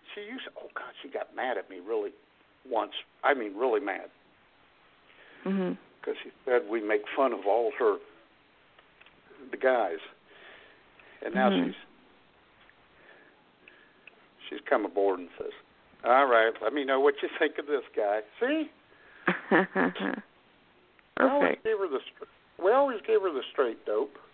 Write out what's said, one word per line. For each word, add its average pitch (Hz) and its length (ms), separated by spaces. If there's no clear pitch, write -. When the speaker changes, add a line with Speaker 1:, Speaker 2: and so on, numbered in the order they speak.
Speaker 1:
she 208 80
used 226 240
to, - 120
oh, - 180
God, - 160
she 143 60
got - 260
mad 117 240
at 90 120
me 92 100
really 104 320
once. 104 220
I 143 100
mean, 107 220
really 113 240
mad. 90 300
Speaker 2:
Mm-hmm. 185 280
Speaker 1:
'cause - 200
she - 80
said 123 240
we 113 120
make 104 200
fun 120 180
of 98 140
all 110 320
her, 104 180
the 104 60
guys. 107 420
And - 80
now 127 160
Speaker 2:
Mm-hmm. 90 200
Speaker 1:
she's, - 60
she's - 100
come 113 160
aboard 95 340
and 87 180
says, - 160
"All 131 240
right, 113 340
let 110 120
me 143 100
know 135 160
what 143 220
you 165 80
think 151 180
of 151 100
this 139 160
guy." 107 260
See? 294 300
Speaker 2:
<laughs> 185 960
Speaker 1:
We - 60
always 277 160
Speaker 2:
Perfect. - 220
Speaker 1:
gave 220 140
her 196 100
the 135 120
str-, - 500
we 202 60
always 269 340
gave 220 160
her 185 100
the 131 200
straight 117 340
dope. 110 320